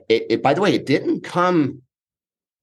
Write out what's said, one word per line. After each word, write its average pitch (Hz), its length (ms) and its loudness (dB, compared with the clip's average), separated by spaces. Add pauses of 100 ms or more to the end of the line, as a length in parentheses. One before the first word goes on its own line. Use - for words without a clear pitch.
it, 113 220 2
it, 113 140 0
by 135 100 4
the 175 80 -2
way, 196 120 2
it - 120 -2
didn't 165 360 -2
come 175 600 0 (800)